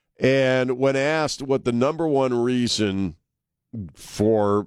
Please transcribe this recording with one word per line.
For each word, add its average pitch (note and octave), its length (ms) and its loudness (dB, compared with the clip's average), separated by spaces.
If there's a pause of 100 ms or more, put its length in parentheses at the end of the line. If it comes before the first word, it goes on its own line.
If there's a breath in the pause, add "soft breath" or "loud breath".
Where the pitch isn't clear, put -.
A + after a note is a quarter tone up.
(200)
And C3 600 2
when C3+ 160 2
asked D3 480 -2
what C3 200 -2
the B2 80 0
number D#3 360 0
one C3+ 260 2
reason G#2+ 840 0 (760)
for G#2 720 0